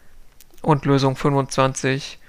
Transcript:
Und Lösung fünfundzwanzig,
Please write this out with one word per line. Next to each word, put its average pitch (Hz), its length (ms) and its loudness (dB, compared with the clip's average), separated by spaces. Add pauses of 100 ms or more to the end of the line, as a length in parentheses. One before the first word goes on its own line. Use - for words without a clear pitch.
(600)
Und 147 240 2
Lösung 139 300 2
fünfundzwanzig, 135 1040 -2 (100)